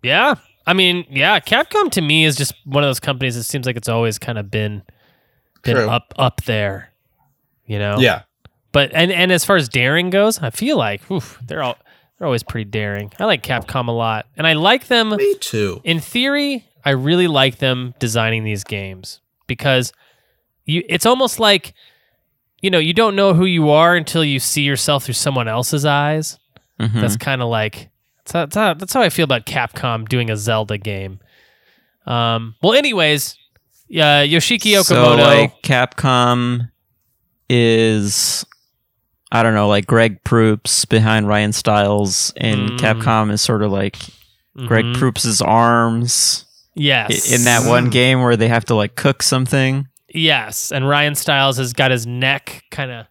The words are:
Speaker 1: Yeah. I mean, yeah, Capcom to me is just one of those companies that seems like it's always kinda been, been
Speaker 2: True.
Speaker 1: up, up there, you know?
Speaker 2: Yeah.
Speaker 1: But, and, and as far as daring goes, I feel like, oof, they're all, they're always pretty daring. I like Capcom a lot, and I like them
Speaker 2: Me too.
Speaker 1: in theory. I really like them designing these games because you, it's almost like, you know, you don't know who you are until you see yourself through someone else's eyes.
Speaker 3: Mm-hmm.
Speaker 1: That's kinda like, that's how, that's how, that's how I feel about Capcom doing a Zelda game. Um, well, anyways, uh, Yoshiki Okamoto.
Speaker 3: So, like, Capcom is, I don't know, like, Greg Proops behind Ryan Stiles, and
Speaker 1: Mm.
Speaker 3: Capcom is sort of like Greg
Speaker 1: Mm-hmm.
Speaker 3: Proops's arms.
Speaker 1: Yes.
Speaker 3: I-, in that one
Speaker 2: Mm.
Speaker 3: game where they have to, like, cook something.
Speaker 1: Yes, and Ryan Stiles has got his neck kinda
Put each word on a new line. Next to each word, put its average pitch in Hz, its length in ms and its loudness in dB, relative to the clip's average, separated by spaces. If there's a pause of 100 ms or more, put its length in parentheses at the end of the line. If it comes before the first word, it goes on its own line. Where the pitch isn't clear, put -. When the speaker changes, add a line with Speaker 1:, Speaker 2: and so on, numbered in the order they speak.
Speaker 1:
Yeah. 175 340 2 (300)
I 170 80 0
mean, 180 360 2
yeah, 151 320 0
Capcom 320 500 0
to 190 100 -2
me 160 240 2
is 143 120 0
just 139 160 -4 (100)
one 143 200 -2
of 143 40 0
those 131 140 -2
companies 131 340 -4
that 120 80 -8
seems 131 220 -6
like 127 100 -4
it's 120 140 -10
always 117 300 -2
kinda 113 240 -8
been, 104 400 -6 (800)
been - 120 0
Speaker 2:
True. 113 140 2
Speaker 1:
up, 120 280 -4
up - 280 -2
there, 101 460 -6 (760)
you 107 120 -8
know? 104 220 -2
Speaker 2:
Yeah. 113 220 2 (500)
Speaker 1:
But, 139 220 0
and, 170 180 2
and 185 200 2
as 175 120 2
far 196 120 2
as 151 120 0
daring 143 440 0
goes, 202 320 2
I 120 80 -4
feel 277 260 -2
like, 104 320 -4
oof, - 340 -8
they're 147 200 -8
all, 123 120 -4 (420)
they're 175 100 -6
always 120 160 -2
pretty 107 260 -10
daring. 104 500 -6
I 196 60 -4
like 180 160 0
Capcom 127 460 -4
a 117 40 -4
lot, 113 360 -4 (100)
and 156 80 -4
I 165 80 2
like 196 340 0
them 226 220 0
Speaker 2:
Me 392 300 0
too. 104 440 -4
Speaker 1:
in 165 160 -2
theory. 277 640 -4 (200)
I 143 60 0
really 156 360 0
like 135 300 0
them 127 400 -4
designing 113 460 -2
these 104 200 -6
games 95 580 -12 (260)
because 127 440 0 (720)
you, 160 220 -2
it's 175 200 0
almost 254 320 0
like, 208 340 0 (880)
you 190 80 0
know, 180 80 0
you 160 160 0
don't 208 220 2
know 196 180 4
who 175 120 4
you 170 260 2
are 165 240 6
until 165 280 -2
you 143 160 0
see - 220 -2
yourself 139 440 0
through 123 100 -6
someone 127 320 -2
else's 123 360 -4
eyes. 147 540 0 (420)
Speaker 3:
Mm-hmm. 110 220 -2
Speaker 1:
That's 104 160 0
kinda 127 300 -4
like, 110 420 -4 (360)
that's - 80 -18
how, 170 120 -2
that's 147 100 -10
how, 208 200 0
that's 185 180 -12
how 262 80 0
I 196 80 4
feel 170 140 -2
about 131 240 -2
Capcom 120 600 -4
doing 120 220 -2
a 107 80 -4
Zelda 107 400 -2
game. 98 420 -10 (840)
Um, 113 560 -2
well, 202 120 4
anyways, 190 640 0 (600)
uh, 147 340 4
Yoshiki 208 440 2
Okamoto. 196 120 4
Speaker 3:
So, 151 300 6
like, 143 480 4
Capcom 123 1040 0 (800)
is, 113 960 2 (840)
I 113 120 4
don't 113 100 4
know, 104 140 2
like, 104 200 2
Greg 113 360 2
Proops 110 640 2
behind 110 420 2
Ryan 104 260 2
Stiles, 104 840 0
and 107 340 -2
Speaker 1:
Mm. 123 80 -8
Speaker 3:
Capcom 110 520 0
is 107 100 -2
sort 107 220 0
of 104 80 0
like 98 260 -4 (720)
Greg 113 180 2
Speaker 1:
Mm-hmm. 120 160 -4
Speaker 3:
Proops's 113 400 0
arms. 117 1040 2 (300)
Speaker 1:
Yes. 123 560 0
Speaker 3:
I-, 123 40 2
in 120 100 2
that 120 220 4
one 123 200 4
Speaker 2:
Mm. 120 40 0
Speaker 3:
game 127 300 4
where 120 160 4
they 113 100 2
have 113 180 0
to, 120 100 0
like, 104 200 -2
cook - 280 0
something. 131 640 0 (240)
Speaker 1:
Yes, 139 600 -2
and 135 160 -2
Ryan 147 280 2
Stiles 139 420 0
has 127 160 -4
got 135 180 2
his 117 160 -2
neck 131 640 -4
kinda 123 400 -10